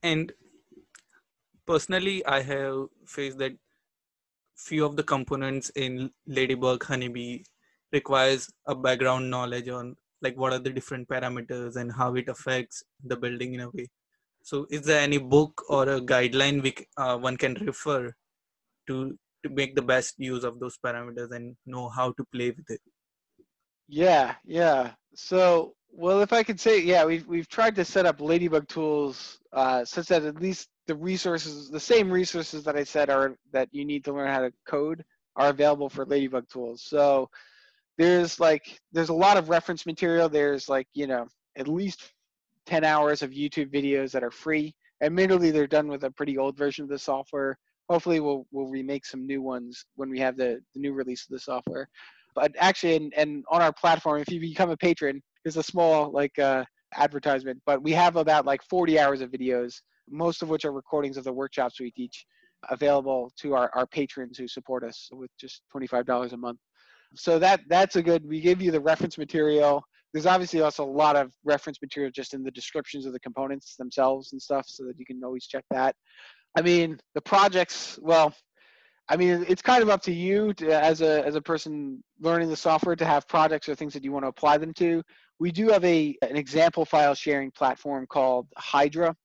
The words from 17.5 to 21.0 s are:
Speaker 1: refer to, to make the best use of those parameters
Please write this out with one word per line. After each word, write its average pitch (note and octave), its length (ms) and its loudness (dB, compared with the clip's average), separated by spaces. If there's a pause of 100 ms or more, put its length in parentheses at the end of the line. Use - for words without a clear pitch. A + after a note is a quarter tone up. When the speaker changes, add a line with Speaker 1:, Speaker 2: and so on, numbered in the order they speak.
Speaker 1:
refer C3 460 -4 (720)
to, C3+ 320 -6 (240)
to D3 80 -8
make C3+ 240 -4
the C#3 80 0
best B2+ 340 0
use B2+ 280 -6
of A#2+ 140 -6
those B2 260 -10
parameters A#2+ 480 -8